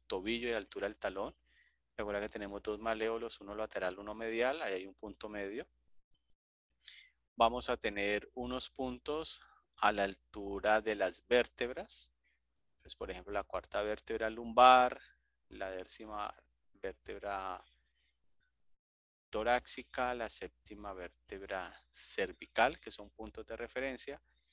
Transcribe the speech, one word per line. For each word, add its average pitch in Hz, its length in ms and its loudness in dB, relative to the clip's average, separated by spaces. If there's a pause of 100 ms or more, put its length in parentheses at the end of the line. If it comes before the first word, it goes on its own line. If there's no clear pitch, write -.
tobillo 113 400 -2
y 117 40 -2
a - 20 -2
la 110 60 -2
altura - 280 -6
del 107 120 -8
talón, 101 340 -4 (640)
recuerda 104 240 -2
que 107 80 -4
tenemos 101 320 -6
dos 104 180 -2
maléolos, 113 640 -2
uno 101 140 -10
lateral, 95 420 -2
uno 104 160 -8
medial, 113 480 0
ahí 104 120 -2
hay 95 140 -4
un 95 60 -16
punto 104 360 -12
medio. 104 380 -6 (1700)
Vamos 120 340 4
a 123 80 2
tener 101 580 0
unos 127 340 -4
puntos 135 720 -6 (360)
a 104 140 4
la 104 120 0
altura 98 760 0
de 107 160 0
las 98 320 -2
vértebras, 123 840 0 (720)
pues, - 140 -12
por 98 140 -8
ejemplo, 92 240 -10
la 101 100 0
cuarta 98 380 -4
vértebra 110 480 -2
lumbar, 123 720 10 (480)
la 101 220 -6
décima 104 640 -8 (400)
vértebra 98 880 -6 (1700)
torácica, 123 800 0
la 113 160 -4
séptima 101 640 -8
vértebra 92 840 -10 (160)
cervical, - 880 0
que - 120 -12
son 104 180 -10
puntos 110 380 -12
de 113 100 -8
referencia. 127 640 -6 (320)